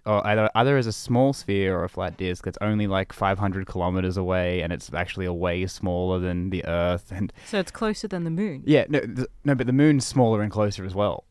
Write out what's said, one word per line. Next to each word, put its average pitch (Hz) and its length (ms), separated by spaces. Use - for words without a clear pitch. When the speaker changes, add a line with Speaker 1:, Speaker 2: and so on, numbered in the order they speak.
Speaker 1:
or 107 220
either, 107 300
either 135 200
as 123 120
a 107 40
small 127 400
sphere 98 460
or 85 60
a 90 40
flat 90 280
disk 90 280
that's 90 160
only, 104 280
like, 95 240
five 98 260
hundred 95 300
kilometers 92 480
away, 90 440
and 82 120
it's - 200
actually 90 340
a 87 60
way 90 360
smaller 92 500
than 90 320
the 92 160
Earth. 87 460
And 92 200
Speaker 2:
So 202 140
it's 180 100
closer 214 380
than 180 160
the 165 60
moon. 170 360
Speaker 1:
yeah, 139 220
no, 147 120
th-, 120 280
no, 143 100
but 120 140
the 127 40
moon's 143 320
smaller 110 380
and 104 80
closer 104 340
as 92 100
well. 101 360